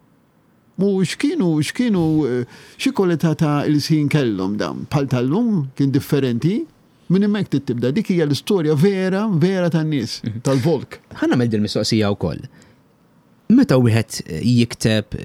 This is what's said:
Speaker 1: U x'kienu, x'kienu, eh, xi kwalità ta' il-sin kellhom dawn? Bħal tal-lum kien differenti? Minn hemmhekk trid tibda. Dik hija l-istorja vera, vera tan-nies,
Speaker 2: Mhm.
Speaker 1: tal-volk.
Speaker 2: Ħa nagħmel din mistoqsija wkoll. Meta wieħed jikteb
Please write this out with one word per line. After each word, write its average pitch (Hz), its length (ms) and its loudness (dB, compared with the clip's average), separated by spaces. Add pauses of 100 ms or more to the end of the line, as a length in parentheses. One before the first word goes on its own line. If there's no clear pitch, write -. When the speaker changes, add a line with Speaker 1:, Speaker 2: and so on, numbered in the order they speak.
(800)
Speaker 1:
U 190 240 0
x'kienu, 277 460 -2 (120)
x'kienu, 202 420 0 (200)
eh, 123 220 -2 (340)
xi - 160 -2
kwalità 170 420 2
ta' 147 300 0
il-sin 151 420 0
kellhom 104 480 0
dawn? 69 320 -6
Bħal 143 220 -2
tal-lum 151 640 0
kien 139 160 0
differenti? 139 720 0 (500)
Minn 196 160 4
hemmhekk 208 240 -2
trid - 160 -2
tibda. 120 260 -2
Dik 202 220 -2
hija 165 100 2
l-istorja 151 540 0
vera, 190 500 0
vera 180 400 2
tan-nies, 156 540 -2
Speaker 2:
Mhm. 113 200 -8
Speaker 1:
tal-volk. 135 680 -2
Speaker 2:
Ħa - 200 -4
nagħmel 123 220 2
din 104 120 0
mistoqsija 107 520 0
wkoll. - 320 -6 (1040)
Meta 233 240 6
wieħed 113 460 2 (260)
jikteb 117 800 0